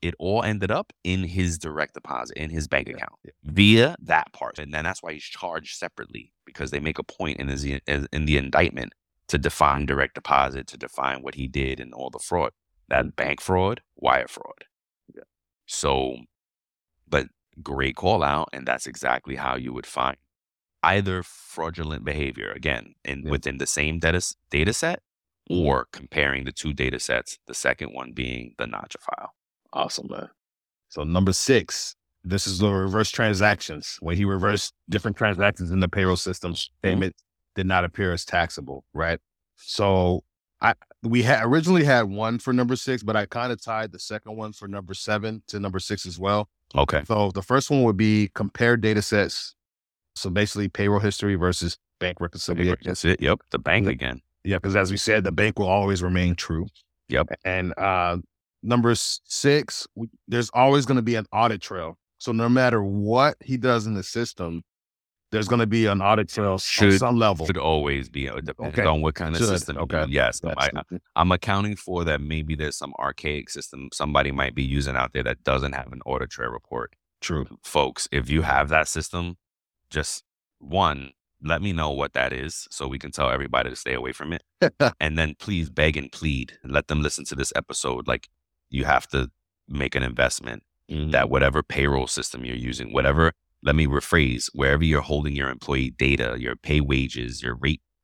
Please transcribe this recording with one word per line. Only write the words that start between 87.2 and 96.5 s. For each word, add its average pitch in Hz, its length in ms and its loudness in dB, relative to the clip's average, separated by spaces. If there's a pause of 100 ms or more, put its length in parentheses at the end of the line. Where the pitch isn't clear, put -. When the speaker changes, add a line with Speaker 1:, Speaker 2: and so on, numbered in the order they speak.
Speaker 1:
to - 100 -10
this 67 220 -4
episode. 64 500 -4
Like, 60 220 -4 (420)
you 67 140 -2
have 67 240 4
to 65 200 0 (380)
make 69 300 -4
an 65 80 0
investment 62 580 -2 (280)
Speaker 2:
Mm-hmm. 76 220 -2
Speaker 1:
that 62 180 4
whatever 67 320 4
payroll 69 440 2
system 62 380 -6
you're 62 120 -6
using, 60 360 -6
whatever, 71 400 6 (300)
let 73 140 4
me 80 100 6
rephrase, 69 640 2
wherever 69 320 4
you're 73 160 4
holding 73 340 0
your 69 140 -2
employee 65 420 -2
data, 62 480 2
your 60 180 -4